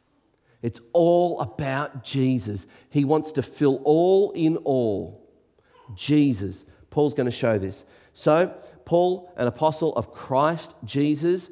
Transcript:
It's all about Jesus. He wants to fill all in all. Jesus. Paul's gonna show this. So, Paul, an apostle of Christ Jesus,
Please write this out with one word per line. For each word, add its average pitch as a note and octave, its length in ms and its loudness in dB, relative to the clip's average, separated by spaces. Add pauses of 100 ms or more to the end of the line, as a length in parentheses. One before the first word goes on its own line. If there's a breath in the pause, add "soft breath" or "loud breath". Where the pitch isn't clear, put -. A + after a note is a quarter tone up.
(600)
It's A#2+ 220 -8 (100)
all F3 480 2
about C#3 640 -6
Jesus. B2+ 640 -2 (240 soft breath)
He D3 160 0
wants D3+ 260 0
to C3+ 100 -2
fill C#3 420 0
all F#3 480 4
in D#3+ 260 0
all. A2+ 680 -4 (680 loud breath)
Jesus. A#2+ 720 0 (240 soft breath)
Paul's D3 240 0
gonna B2+ 160 0
show A#2 260 0
this. F#2+ 280 -6 (280 soft breath)
So, D#3+ 400 2 (320 loud breath)
Paul, F3+ 520 0
an B2 100 -2
apostle D#3 480 -2
of G#2 180 -6
Christ D3+ 640 -2 (100)
Jesus, D3+ 680 -2